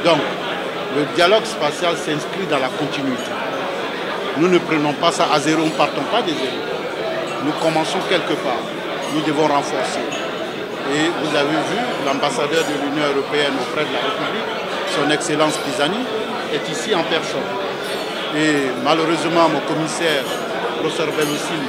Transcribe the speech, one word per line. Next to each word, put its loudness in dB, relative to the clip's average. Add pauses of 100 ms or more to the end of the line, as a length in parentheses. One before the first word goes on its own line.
Donc, 6 (760)
le 2 (120)
dialogue 6
spatial 0
s'inscrit -2
dans 2
la 0
continuité. -2 (1040)
Nous 4
ne 6
prenons 2
pas 2
ça 2
à 6
zéro, 4
nous 2
ne 2
partons 0
pas 2
de 0
zéro. -2 (880)
Nous 0 (100)
commençons 2 (100)
quelque 2
part. -2 (520)
Nous 0
devons 2
renforcer. 0 (920)
Et 2 (120)
vous 0
avez 4 (120)
vu, 0 (260)
l'ambassadeur 2
de 0 (100)
l'Union 0
européenne 2
auprès -2
de -2
la -2
République, -2 (460)
son 2
Excellence 2
Pisani, 0 (560)
est -2
ici 0
en 4
personne. -2 (880)
Et 2 (120)
malheureusement, 4
mon 2
commissaire, 0 (560)
professeur 0
Benoussil -2